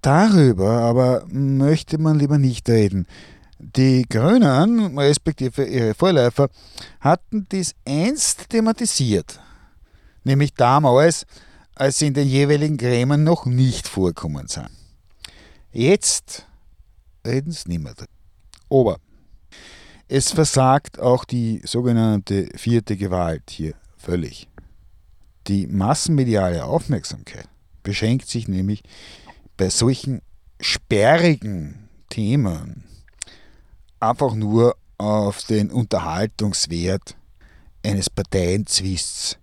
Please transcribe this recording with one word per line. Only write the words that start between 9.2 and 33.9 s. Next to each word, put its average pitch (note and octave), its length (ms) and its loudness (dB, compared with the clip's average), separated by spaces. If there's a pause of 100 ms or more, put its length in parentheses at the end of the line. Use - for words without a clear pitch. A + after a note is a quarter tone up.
nämlich C#3 320 0
damals, C#3 720 4 (480)
als C#3 240 -2
sie D3+ 80 0
in C#3 80 -2
den C#3 140 0
jeweiligen C#3+ 480 2
Gremien B2 480 2
noch E3 220 2
nicht B2+ 420 0
vorkommen D#2 580 -4
sind. - 240 -12 (1000)
Jetzt - 760 -2 (800)
reden C3+ 240 -4
sie - 180 -12
nimmer D#2+ 260 -8
drüber. - 160 -20 (600)
Aber A#2 300 2 (1040)
es C3+ 240 0
versagt C#3 680 0
auch B2 240 2
die A2+ 400 -4
sogenannte A2 880 0
vierte A2+ 420 -2
Gewalt F2+ 540 -4
hier D#2 240 -8 (220)
völlig. - 520 -8 (1000)
Die G2 180 0
massenmediale G#2 1000 0
Aufmerksamkeit - 840 -6 (340)
beschränkt A2 460 -2
sich A2+ 180 -6
nämlich G2 360 -4 (720)
bei F#2 140 0
solchen B2 520 -2 (380)
sperrigen G#2+ 1300 0 (200)
Themen G#2+ 760 -4 (1160)